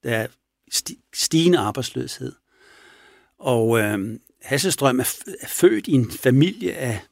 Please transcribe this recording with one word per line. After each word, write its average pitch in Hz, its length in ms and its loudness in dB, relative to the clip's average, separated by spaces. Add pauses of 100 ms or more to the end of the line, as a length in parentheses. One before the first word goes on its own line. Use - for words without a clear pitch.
Der 117 120 -2
er 110 100 -4 (480)
sti-, - 400 -8
stigende 165 440 2
arbejdsløshed. 120 720 -6 (1040)
Og, 117 420 2
øh, 107 380 -2 (240)
Hasselstrøm 139 580 0
er 120 40 -2
f-, - 360 -10
er - 80 -14
født 202 400 2
i 190 40 4
en 127 180 4
familie 170 640 2
af 123 260 -6 (120)